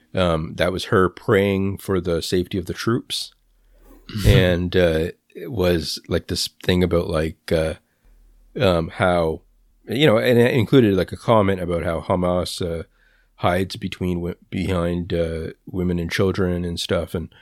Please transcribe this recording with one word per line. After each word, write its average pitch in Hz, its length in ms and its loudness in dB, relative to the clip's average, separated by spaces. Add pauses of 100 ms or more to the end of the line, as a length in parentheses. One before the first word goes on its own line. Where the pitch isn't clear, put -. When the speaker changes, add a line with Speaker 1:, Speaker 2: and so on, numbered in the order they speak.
(140)
Speaker 1:
um, 85 420 -2
that 87 160 0
was 90 140 -6
her 92 240 4
praying 98 680 0
for 95 240 -2
the 85 200 -2
safety 92 360 -2
of 85 80 -6
the 85 80 -8
troops. - 600 -4 (800)
Speaker 2:
Mm-hmm. 101 140 0
Speaker 1:
And, 90 480 4
uh, 82 360 2 (240)
it 170 160 -12
was, 87 560 0
like, 87 200 -2
this - 220 -4 (140)
thing 90 200 2
about, 85 240 0
like, 80 440 -4
uh, 80 240 0 (840)
um, 87 300 2
how, 85 520 0 (460)
you 139 200 0
know, 107 100 6
and 120 220 4
it 123 140 4
included, 113 420 4
like, 87 160 0
a 95 60 -12
comment 98 440 2
about 85 220 -2
how 82 180 -2
Hamas, 90 600 -2
uh, 82 220 -6 (520)
hides 92 400 -2
between 92 420 -6
w-, 87 180 -6 (140)
behind, 87 640 -4
uh, 82 340 -4 (180)
women 90 340 -2
and 82 120 -6
children 90 540 0
and 87 140 -6
stuff. 85 340 -4
And 85 280 -6